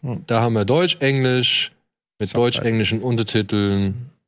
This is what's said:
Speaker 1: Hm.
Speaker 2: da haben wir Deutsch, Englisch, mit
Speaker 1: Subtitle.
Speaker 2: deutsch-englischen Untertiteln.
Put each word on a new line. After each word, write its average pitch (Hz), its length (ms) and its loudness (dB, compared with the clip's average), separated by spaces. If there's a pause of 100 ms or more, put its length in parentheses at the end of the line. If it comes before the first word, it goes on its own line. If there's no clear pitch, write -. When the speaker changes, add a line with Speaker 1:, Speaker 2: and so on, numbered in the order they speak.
Speaker 1:
Hm. 117 260 -6
Speaker 2:
da 117 120 2
haben 117 140 2
wir 107 100 2
Deutsch, 160 360 2
Englisch, 127 720 0 (480)
mit 101 100 -4
Speaker 1:
Subtitle. 120 100 0 (220)
Speaker 2:
deutsch-englischen 113 400 0
Untertiteln. 104 1080 0 (180)